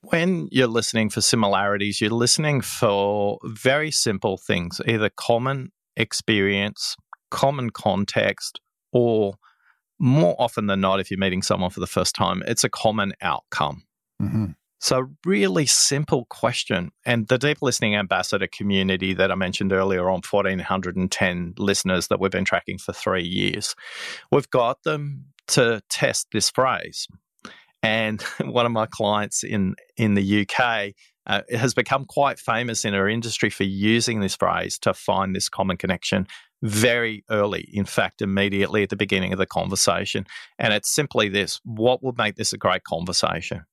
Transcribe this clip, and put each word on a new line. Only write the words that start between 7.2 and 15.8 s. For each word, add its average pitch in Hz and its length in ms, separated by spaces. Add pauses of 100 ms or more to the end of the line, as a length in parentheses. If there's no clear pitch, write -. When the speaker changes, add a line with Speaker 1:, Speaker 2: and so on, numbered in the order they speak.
Speaker 1:
common 135 400
context, 101 880 (320)
or 110 420 (640)
more 147 400
often 113 280
than 98 140
not, 95 200
if 92 100
you're - 100
meeting 92 220
someone 95 280
for - 100
the 90 60
first - 280
time, 92 320
it's - 180
a 127 40
common 104 540
outcome. 76 600 (360)
Speaker 2:
Mm-hmm. 104 260 (340)
Speaker 1:
So 131 260 (180)
really 190 420
simple 139 600